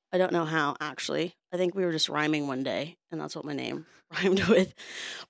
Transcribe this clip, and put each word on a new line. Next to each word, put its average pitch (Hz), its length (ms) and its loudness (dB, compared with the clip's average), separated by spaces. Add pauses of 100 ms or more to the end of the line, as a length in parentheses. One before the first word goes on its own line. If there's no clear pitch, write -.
(120)
I 185 60 2
don't 185 140 4
know 170 120 2
how, 156 360 0
actually. 151 540 -4 (180)
I 180 40 -4
think 180 180 0
we 190 100 0
were 175 80 0
just 156 160 0
rhyming 151 380 0
one 131 160 -4
day, 131 360 -4 (120)
and 160 100 -8
that's 151 140 -8
what 160 120 -10
my 147 80 -6
name 131 320 -6 (240)
<laughs> 165 120 -4
rhymed 190 220 4
with. 190 300 6 (560)